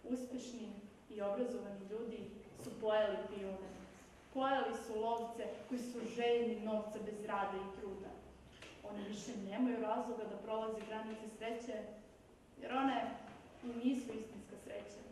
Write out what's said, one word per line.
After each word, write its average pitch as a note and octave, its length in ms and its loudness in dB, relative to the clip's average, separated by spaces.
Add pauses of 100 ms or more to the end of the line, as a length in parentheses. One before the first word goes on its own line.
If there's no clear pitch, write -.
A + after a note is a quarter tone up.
Uspešni B3 640 -2 (420)
i G#3+ 100 -6
obrazovani G3+ 680 0
ljudi A3+ 280 -2 (460)
su B3 60 -6 (100)
pojeli G#3+ 360 8 (120)
pijune. F#3+ 400 -4 (640)
Pojeli C4 400 6 (120)
su A3 140 0
lovce A3+ 460 2 (220)
koji A#3+ 120 0
su A#3+ 180 -4 (180)
željni A#3 440 6
novca G#3+ 440 0
bez G#3 200 -4
rada G3 320 2
i G3 240 -4
truda. F#3+ 280 -6 (800)
Oni G3+ 180 -4
više G#3+ 220 -4 (200)
nemaju A#3 300 4
razloga A3 440 2
da G3 120 -4
prolaze A3 420 0 (100)
granice A3 400 -4 (100)
sreće, A#3 440 -2 (800)
jer - 100 -2
one B3+ 320 6 (600)
i - 20 -4
nisu A#3+ 460 4
istinska G#3+ 520 -8
sreća. - 360 -8 (120)